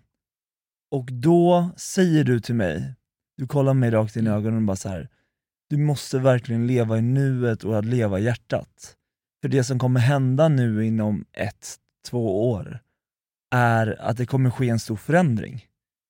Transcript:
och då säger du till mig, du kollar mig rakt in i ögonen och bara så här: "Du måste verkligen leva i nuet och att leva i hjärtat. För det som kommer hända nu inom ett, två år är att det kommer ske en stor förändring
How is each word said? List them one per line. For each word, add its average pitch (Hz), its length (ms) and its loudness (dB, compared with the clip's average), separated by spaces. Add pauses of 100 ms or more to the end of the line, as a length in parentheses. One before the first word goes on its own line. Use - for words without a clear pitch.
(920)
och 131 220 -6
då 175 640 4
säger 165 480 2
du 123 160 2
till 120 140 -4
mig, 110 400 -2 (420)
du 135 100 -8
kollar 135 280 2
mig 123 160 2
rakt 110 260 0
in 113 100 0
i 107 40 0
ögonen 107 260 -2
och 113 60 0
bara 98 140 0
så 107 120 -10
här: 90 200 -10 (640)
"Du 151 60 -2
måste 147 420 -2
verkligen 120 480 0
leva 117 320 0
i 113 40 0
nuet 123 640 0
och 107 140 -2
att 104 60 -2
leva 110 360 0
i 107 40 0
hjärtat. - 720 -6 (460)
För 143 60 -4
det 127 160 2
som 127 140 -2
kommer 127 220 2
hända 135 480 2
nu 117 380 2
inom 107 460 -2
ett, - 440 -8 (320)
två 113 440 -2
år 95 280 -8 (720)
är 117 500 2
att 113 160 -2
det 120 100 -4
kommer 131 240 0
ske 127 180 -2
en 113 120 0
stor 110 160 -6
förändring 123 720 0 (440)